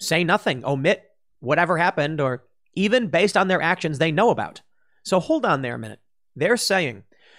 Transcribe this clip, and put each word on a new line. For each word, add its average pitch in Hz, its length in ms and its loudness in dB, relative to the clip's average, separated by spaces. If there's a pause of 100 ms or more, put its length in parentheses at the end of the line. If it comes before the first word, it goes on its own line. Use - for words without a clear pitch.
say 170 240 0
nothing, 160 400 0
omit 143 400 0 (340)
whatever 160 400 0
happened, 160 420 0
or 127 240 -2 (300)
even 208 320 2
based 175 300 0
on 190 120 2
their 185 140 0
actions 165 360 -2
they 160 140 2
know 190 160 2
about. 101 320 -4 (440)
So 185 160 2
hold 302 260 0
on 147 160 0
there 120 140 -6
a - 20 -10
minute. 110 220 -12 (360)
They're 175 220 2
saying 165 460 -2 (340)